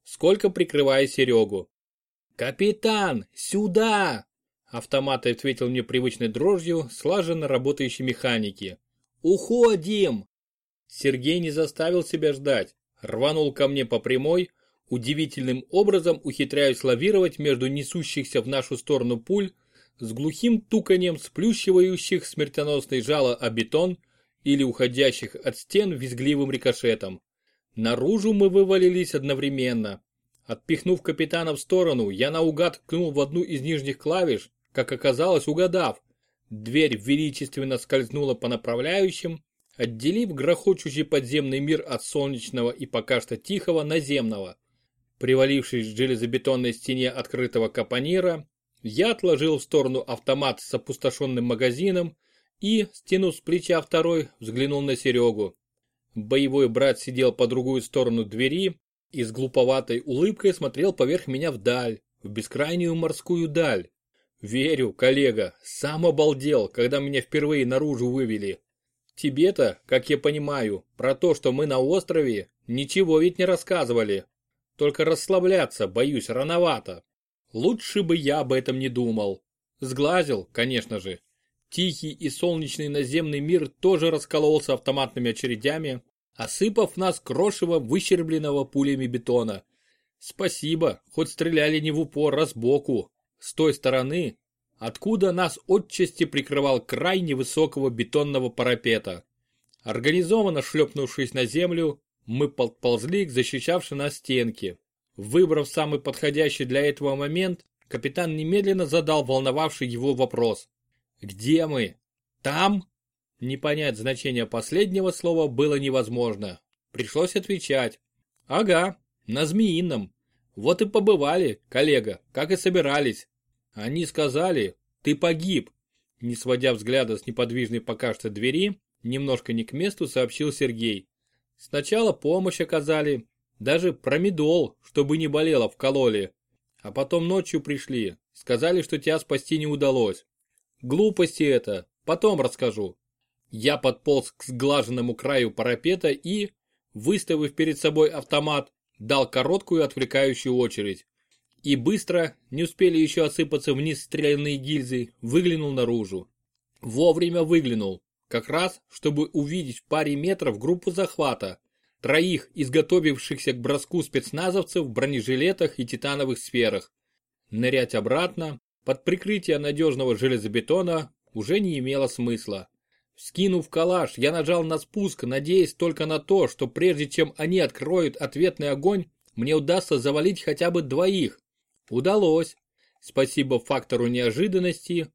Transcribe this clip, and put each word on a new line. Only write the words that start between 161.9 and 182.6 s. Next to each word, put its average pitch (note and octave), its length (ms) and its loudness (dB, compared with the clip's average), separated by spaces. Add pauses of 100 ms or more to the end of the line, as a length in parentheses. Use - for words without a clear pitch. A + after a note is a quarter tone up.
троих E3+ 500 0
изготовившихся D3+ 1040 0
к B2 80 -10
броску C#3+ 400 -2
спецназовцев E3+ 840 -2
в C3 60 -8
бронежилетах C3+ 880 0
и C3 60 -2
титановых C3+ 520 -4
сферах. G#2+ 540 0 (560)
Нырять B2 460 0
обратно, D3 640 -2 (240)
под B2+ 200 -2
прикрытие F3+ 520 0
надёжного C#3+ 600 0
железобетона, C3 960 0 (180)
уже A2+ 280 0
не F3 180 -2
имело C3+ 300 0
смысла. A#2 600 -4 (460)
Вскинув F3+ 560 -2
калаш, E3+ 480 0
я C#3 140 2
нажал E3 320 0
на D#3+ 120 -2
спуск, G3 480 -6
надеясь D3 480 2
только D#3+ 320 -2
на D#3 140 -2
то, F3+ 280 2
что - 220 -4
прежде D3+ 400 0
чем D#3 300 0
они F3 220 0
откроют D#3 560 0
ответный D3+ 520 -2
огонь, E3 380 0 (280)
мне C3 200 0
удастся D#3 440 2
завалить D3+ 440 0
хотя E3+ 280 0
бы F3 120 0
двоих. E3 580 0 (500)
Удалось. E3 640 2 (440)